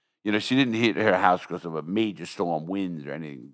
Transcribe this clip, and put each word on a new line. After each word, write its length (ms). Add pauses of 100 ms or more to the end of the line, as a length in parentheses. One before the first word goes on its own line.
(240)
You 80
know, 80
she 160
didn't 180
hit 220
her 200
house 260
because 220
of 120
a 80
major 420
storm, 400
winds 400
or 60
anything, 420